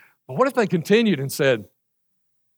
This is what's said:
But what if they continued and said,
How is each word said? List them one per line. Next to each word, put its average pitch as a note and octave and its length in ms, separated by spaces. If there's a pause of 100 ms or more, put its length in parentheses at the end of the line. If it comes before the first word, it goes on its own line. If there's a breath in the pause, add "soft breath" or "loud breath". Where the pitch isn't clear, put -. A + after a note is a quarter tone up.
(280 loud breath)
But C3 100
what C4 100
if C4+ 60
they A3 140
continued G3 520
and C3+ 120
said, B2+ 340 (920)